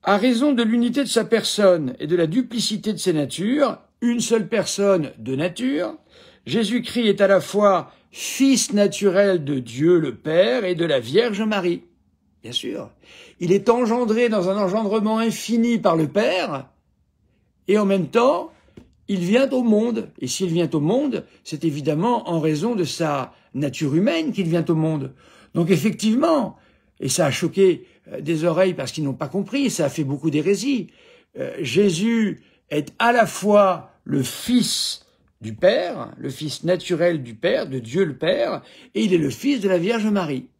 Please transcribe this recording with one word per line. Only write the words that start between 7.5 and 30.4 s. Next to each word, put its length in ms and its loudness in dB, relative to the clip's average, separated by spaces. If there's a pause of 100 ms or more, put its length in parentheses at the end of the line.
fils 640 0
naturel 720 2
de 140 -2
Dieu 400 2
le 160 -4
Père 500 2
et 100 -2
de 80 -2
la 160 2
Vierge 420 0
Marie. 420 -2 (600)
Bien 80 -14
sûr, 380 -8 (500)
il 140 2
est 160 2
engendré 580 2
dans 220 0
un 80 0
engendrement 600 0
infini 580 0
par 180 2
le 140 0
Père, 580 -2 (1040)
et 80 4
en 80 4
même 220 2
temps, 440 2 (560)
il 120 -2
vient 320 2
au 100 0
monde. 480 0 (100)
Et 80 -6
s'il 220 -4
vient 240 0
au 60 2
monde, 460 0 (180)
c'est 200 -10
évidemment 680 -2
en 100 0
raison 360 0
de 80 0
sa 500 -4 (200)
nature 400 -4
humaine 400 0
qu'il 140 -2
vient 200 0
au 80 2
monde. 380 -4 (400)
Donc 160 0
effectivement, 880 2 (420)
et 80 -6
ça 200 2
a 40 0
choqué, 540 0 (260)
euh, 80 -10
des 240 -4
oreilles 300 2
parce 180 -6
qu'ils 120 -6
n'ont 100 -2
pas 140 -8
compris, 420 -2
ça 160 -2
a 40 0
fait 140 -4
beaucoup 280 -2
d'hérésie, 580 0 (480)